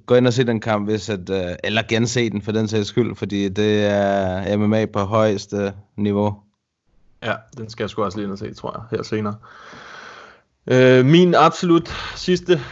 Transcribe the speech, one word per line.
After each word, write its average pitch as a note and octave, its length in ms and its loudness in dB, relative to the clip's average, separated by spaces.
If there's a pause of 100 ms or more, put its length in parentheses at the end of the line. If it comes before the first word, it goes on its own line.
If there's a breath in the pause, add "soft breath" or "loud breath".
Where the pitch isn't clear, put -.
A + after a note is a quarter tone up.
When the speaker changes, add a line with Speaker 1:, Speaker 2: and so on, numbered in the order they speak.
Speaker 1:
Gå B2 100 4
ind B2 120 6
og A#2+ 60 4
se B2+ 100 2
den A2+ 180 0
kamp, G#2 280 -2
hvis G#2+ 200 -4
at, F#2 200 -6
øh, F2+ 340 -4
eller G#2+ 260 0
gense A2+ 400 0
den G2+ 120 -4
for G#2+ 100 -6
den A2 160 0
sags G#2 200 -2
skyld, G#2+ 280 -2
fordi G2+ 340 -4
det G#2 360 0
er G2 720 0
M - 20 0 (100)
M G#2+ 40 2
A A2 120 2
på G#2 140 -4
højeste G2+ 760 -2 (220)
niveau. G#2 480 -2 (800)
Speaker 2:
Ja, A2 120 -2 (220)
den A2 120 -12
skal - 140 -8
jeg G2 60 -4
sgu A2 140 -4
også F#2+ 140 -4
lige G#2 60 -6
ind G2 80 -8
og G2 80 -10
se, G#2+ 140 -12
tror - 180 -12 (200)
jeg, A2 60 -4
her - 60 -6
senere. G#2+ 320 -6 (1300 loud breath)
Øh, B2+ 380 6
min E3+ 300 6
absolut E3+ 540 2 (260 loud breath)
sidste, F3+ 460 0 (100)